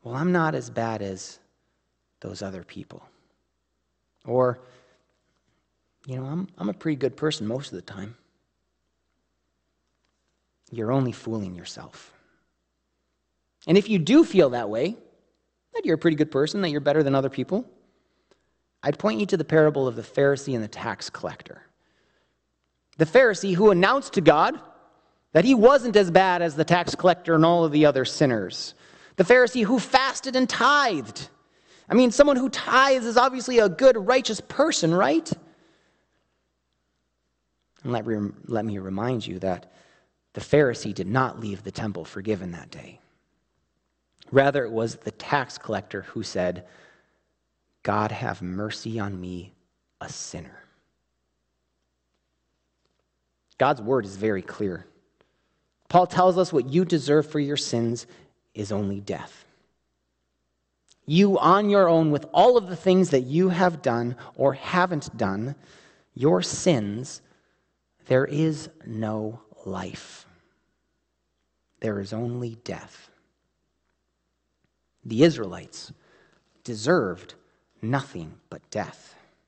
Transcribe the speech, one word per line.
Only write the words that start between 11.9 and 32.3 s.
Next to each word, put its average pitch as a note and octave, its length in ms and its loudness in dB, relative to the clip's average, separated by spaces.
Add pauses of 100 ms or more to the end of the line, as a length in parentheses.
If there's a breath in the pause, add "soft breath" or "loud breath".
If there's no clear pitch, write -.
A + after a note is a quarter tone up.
And E3+ 100 6
if G#3 100 0
you G#3 120 0
do A#3+ 240 6
feel D#3+ 260 4
that A#2+ 180 -4
way, C3+ 280 -4 (760)
that A4 100 -6
you're G#3 100 0
a D3+ 40 -4
pretty D#3+ 180 2
good D3+ 160 0
person, D3+ 300 0
that F3 80 -2
you're D3 100 -2
better C#3+ 240 2
than C#3 100 0
other C3+ 160 0
people, F3+ 340 -4 (1160)
I'd C#3+ 160 -2
point A3 220 -2
you G#3 60 -2
to F#3 100 -2
the D#3 80 -2
parable D3+ 420 2
of A#2+ 80 -6
the A2+ 80 -12
Pharisee C#3 540 -2
and A2 80 -4
the G#2 40 -12
tax - 400 -10
collector. - 540 -14 (1400)
The D#3 80 2
Pharisee G3+ 480 4
who G#3 160 6
announced G3+ 440 2
to G3+ 60 2
God E3 400 4 (720)
that D#3+ 120 4
he C4 100 6
wasn't A#3+ 400 6
as G3 160 6
bad F3+ 320 4
as D#3+ 140 -2
the D#3 80 2
tax E3+ 320 0
collector F3 400 2
and D#3 80 6
all E3+ 200 4
of D#3 60 0
the D3+ 160 6
other C3+ 180 4
sinners. A#2 680 -2 (420 soft breath)
The F#3 80 2
Pharisee A#3+ 400 4
who A#3 140 0
fasted C4 560 -2
and B3+ 140 0
tithed. A#3+ 800 0 (600 soft breath)
I - 60 -2
mean, B3 160 6
someone C#4+ 260 6